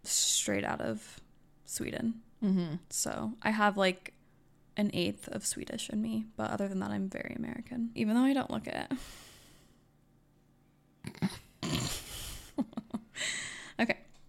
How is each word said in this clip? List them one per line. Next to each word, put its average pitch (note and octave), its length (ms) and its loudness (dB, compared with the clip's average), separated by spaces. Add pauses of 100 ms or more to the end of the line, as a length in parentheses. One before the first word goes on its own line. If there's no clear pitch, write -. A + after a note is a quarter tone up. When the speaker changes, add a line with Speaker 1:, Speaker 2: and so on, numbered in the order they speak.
Speaker 1:
straight - 600 4
out - 180 0
of - 400 -4 (440)
Sweden. - 500 -2 (280)
Speaker 2:
Mm-hmm. F3+ 320 4 (140)
Speaker 1:
So - 520 -2
I G#3+ 100 4
have, G#3 260 4
like, F#3 360 4 (600)
an G#3 180 4
eighth F#3+ 360 0
of - 160 -4
Swedish - 440 -4
in G#3+ 120 0
me, A3 240 -2 (100)
but G#3+ 160 -2
other G3+ 160 0
than F#3+ 120 -2
that, G3+ 120 -2
I'm G3 180 0
very - 280 -4
American, A#3 580 -4
even A3 200 4
though B3 80 8
I C4+ 100 8
don't C4+ 180 2
look G#3+ 160 -2
it. - 300 -4
<laughs> - 40 -6 (4000)
Okay, - 180 4 (320)